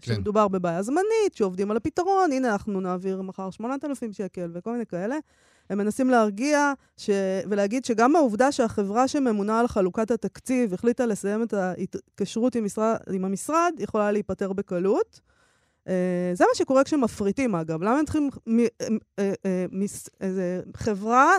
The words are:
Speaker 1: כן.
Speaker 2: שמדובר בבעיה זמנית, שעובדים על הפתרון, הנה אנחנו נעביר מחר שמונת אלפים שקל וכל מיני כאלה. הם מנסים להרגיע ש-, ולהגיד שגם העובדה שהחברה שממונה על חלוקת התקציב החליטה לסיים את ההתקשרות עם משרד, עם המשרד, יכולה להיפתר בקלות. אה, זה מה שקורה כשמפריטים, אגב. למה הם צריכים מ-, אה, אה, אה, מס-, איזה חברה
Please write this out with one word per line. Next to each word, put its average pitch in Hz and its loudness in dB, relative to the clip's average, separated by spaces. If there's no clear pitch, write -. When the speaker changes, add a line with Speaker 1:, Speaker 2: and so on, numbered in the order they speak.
Speaker 1:
כן. 117 -4
Speaker 2:
שמדובר 202 2
בבעיה 180 -2
זמנית, 392 0
שעובדים 196 -2
על 214 0
הפתרון, 359 0
הנה 262 0
אנחנו 196 -2
נעביר 190 -4
מחר 190 -10
שמונת 254 -8
אלפים 254 -6
שקל 180 -8
וכל 175 -8
מיני 240 -6
כאלה. 196 -4
הם 196 -2
מנסים 214 0
להרגיע 254 4
ש-, - -4
ולהגיד 202 0
שגם 240 4
העובדה 262 4
שהחברה 226 0
שממונה 220 0
על 240 4
חלוקת 202 0
התקציב 233 -2
החליטה 240 0
לסיים 208 -2
את 226 -4
ההתקשרות 196 -4
עם 226 -2
משרד, 220 0
עם 190 -2
המשרד, 311 0
יכולה 208 0
להיפתר 202 -4
בקלות. 196 -2
אה, 185 -2
זה 262 2
מה 480 4
שקורה 269 4
כשמפריטים, 233 0
אגב. 160 -2
למה 226 2
הם 311 2
צריכים 285 -2
מ-, 226 2
אה, 233 4
אה, 196 0
אה, 185 0
מס-, - -6
איזה 185 -2
חברה 226 2